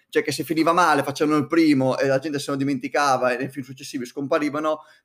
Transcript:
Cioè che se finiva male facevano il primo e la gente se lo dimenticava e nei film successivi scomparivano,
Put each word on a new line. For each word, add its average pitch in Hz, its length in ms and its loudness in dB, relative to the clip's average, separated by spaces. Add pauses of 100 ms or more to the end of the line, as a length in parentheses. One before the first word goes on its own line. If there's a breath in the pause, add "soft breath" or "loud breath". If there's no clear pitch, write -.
Cioè 151 140 0
che 151 100 -4
se 147 120 -4
finiva 160 280 2
male 160 300 4
facevano 151 340 0
il 147 100 0
primo 147 520 2
e 139 80 2
la 135 120 2
gente 143 200 -4
se 139 140 -6
lo 139 40 -4
dimenticava 135 760 0
e 120 40 -2
nei 131 140 -6
film 135 160 -12
successivi 135 400 -10
scomparivano, 151 720 -2 (260 loud breath)